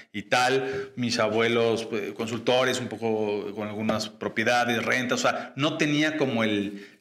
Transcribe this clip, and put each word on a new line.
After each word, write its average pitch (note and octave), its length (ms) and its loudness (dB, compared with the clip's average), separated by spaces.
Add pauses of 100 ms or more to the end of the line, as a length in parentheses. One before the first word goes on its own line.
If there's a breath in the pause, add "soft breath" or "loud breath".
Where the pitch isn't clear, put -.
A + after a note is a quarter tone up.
(120)
y G#2 120 -8
tal. C3 720 0
Mis A#2+ 240 0
abuelos, A2+ 720 2
eh, G#2 220 -4
consultores, A#2+ 640 0
un A#2 100 -6
poco G#2 680 -2
con G#2+ 120 -6
algunas G#2+ 420 -2
propiedades, A#2 760 0
rentas. B2 360 0
O - 20 -2
sea, - 340 0
no D#3 220 0
tenía D3+ 400 0
como A#2 260 0
el, G2 420 -2 (160 loud breath)